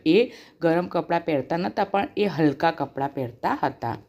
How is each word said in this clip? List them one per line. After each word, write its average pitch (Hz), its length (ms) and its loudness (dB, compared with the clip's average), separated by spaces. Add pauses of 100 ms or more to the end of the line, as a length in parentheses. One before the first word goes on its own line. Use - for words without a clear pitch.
એ 214 260 4 (280)
ગરમ 170 260 2
કપડાં 170 380 -2
પહેરતા 156 320 -2
નહોતા, 196 280 -2
પણ 196 320 -2
એ 208 80 2
હલકા 156 460 2
કપડાં 139 440 -6
પહેરતા 139 480 -4
હતા. 131 340 -4 (120)